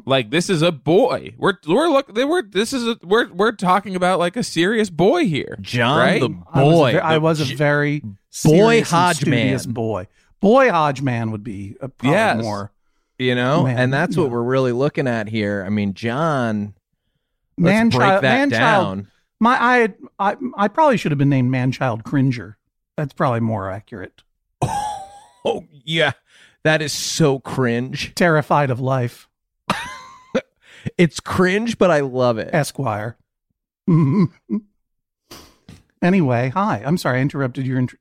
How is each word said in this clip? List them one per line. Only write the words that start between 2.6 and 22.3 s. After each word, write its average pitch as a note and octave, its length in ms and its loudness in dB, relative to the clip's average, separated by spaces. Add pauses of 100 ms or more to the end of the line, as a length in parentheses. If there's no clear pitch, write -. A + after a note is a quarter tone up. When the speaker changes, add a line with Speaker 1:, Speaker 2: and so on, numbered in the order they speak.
Speaker 1:
is B3 140 -4
a, A#3 160 -4
we're, G#3+ 300 0
we're G#3 200 0
talking F#3+ 440 0
about, F3+ 220 0
like, F3 180 -2
a A#3 80 -4
serious G3+ 460 0
boy G#3+ 360 2
here, D3+ 340 -4
Speaker 2:
John B2 380 0
Speaker 1:
right? C#3+ 220 2
Speaker 2:
the B2 100 0 (220)
Speaker 3:
I C#3 100 2
was D3+ 120 6
a - 20 6
Speaker 2:
boy. C3+ 160 4
Speaker 3:
ve-, E3 60 2
I D#3+ 200 2
was D#3+ 220 0
a D#3 60 0
Speaker 2:
J-, B2+ 100 -6
Speaker 3:
very D3 440 0
Speaker 2:
boy B2 80 -12 (220)
Speaker 3:
serious G#3 600 4
and E3+ 60 4
Speaker 2:
Hodge F3 180 4
Speaker 3:
studious A#2+ 500 0
Speaker 2:
man. B2 80 -6
Speaker 3:
boy. A2 320 -6 (340)
Boy A#3+ 300 4
Hodge D3 320 0
man A#2 300 -2
would G#2+ 120 -8
be G2+ 360 -12
a B2+ 80 -10
probably C3 280 0
Speaker 1:
Yes. F#3 260 0
Speaker 3:
more G#2 300 -6 (460)
Speaker 2:
You B2+ 160 0
know? B2+ 300 0
Speaker 3:
man, B2+ 140 -2
Speaker 2:
And B2+ 140 0
that's E3 240 -2
what E3+ 80 2
Speaker 3:
yeah. C3+ 60 -2
Speaker 2:
we're A#2+ 120 -2
really C3 300 0
looking C#3 360 -2
at A2+ 200 -4
here. G2+ 380 -2
I F#2+ 40 -6
mean, G2+ 240 -2
John, A#2 800 -4 (840)
let's F3+ 160 4
Speaker 3:
Man A3+ 140 2
Speaker 2:
break A#3 140 2
Speaker 3:
child, G3 220 2
Speaker 2:
that C3 140 2
Speaker 3:
man C#4 120 0
child. F#3 340 2 (140)
Speaker 2:
down. G2+ 120 -12 (300)
Speaker 3:
My, A#3+ 200 4
I, A#3+ 340 2 (240)
I, G3+ 180 -2 (200)
I G3+ 120 0
probably C#4 300 4
should E3+ 140 -2
have D3 60 0
been C#3 120 4
named C3 200 2
Man C3 220 0
Child A2+ 320 -4
Cringer. B2 540 -2 (380)